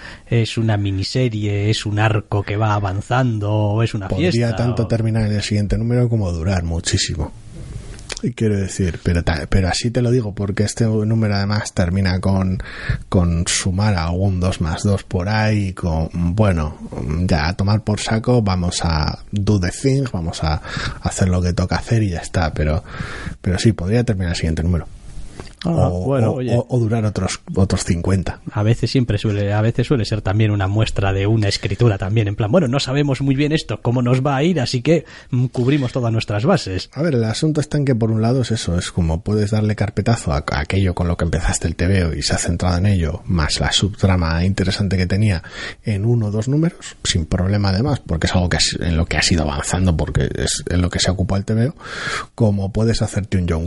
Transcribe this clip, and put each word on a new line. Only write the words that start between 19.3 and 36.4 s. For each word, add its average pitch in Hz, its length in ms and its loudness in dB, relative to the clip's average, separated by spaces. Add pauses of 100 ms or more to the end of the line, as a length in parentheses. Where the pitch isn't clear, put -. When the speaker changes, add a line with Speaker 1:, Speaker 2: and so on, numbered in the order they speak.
Speaker 2:
do 104 260 2
the 87 140 0
thing, 135 400 0
vamos 85 320 -4
a 78 180 0 (400)
hacer - 280 0
lo 90 120 2
que 87 100 2
toca 90 220 -2
hacer 110 300 0
y 98 60 0
ya 82 100 -4
está, - 340 -2
pero, 76 300 0 (560)
pero 92 180 0
sí, 113 140 4
podría 107 320 0
terminar 92 300 -2
el - 20 -6
siguiente 78 260 -2
número. 82 240 0 (800)
Speaker 1:
Ah, 90 260 2
Speaker 2:
O, 90 160 -4
Speaker 1:
bueno, 123 260 2
Speaker 2:
o, - 60 -2
Speaker 1:
oye. 120 180 0
Speaker 2:
o, 120 120 0
o 127 120 0
durar 113 240 0
otros, 95 360 -2 (140)
otros 95 300 2
cincuenta. 87 560 0 (100)
Speaker 1:
A 104 140 -2
veces 117 260 2
siempre 117 260 2
suele, 101 360 0
a 107 80 2
veces 113 260 0
suele 120 180 2
ser 104 160 -2
también 107 300 2
una 101 160 0
muestra 101 460 0
de 98 160 0
una 110 180 2
escritura 101 520 2
también, 104 280 0
en 101 80 -2
plan, 104 160 -2
bueno, 160 160 4
no 135 140 0
sabemos 139 400 0
muy 139 160 2
bien 147 160 0
esto, 135 280 -2
cómo 120 220 0
nos 127 240 2
va 143 80 0
a 135 80 0
ir, 165 180 2
así 120 220 -2
que, 156 220 2 (260)
mm, 127 160 2
cubrimos 127 460 0
todas 120 200 0
nuestras 110 320 -2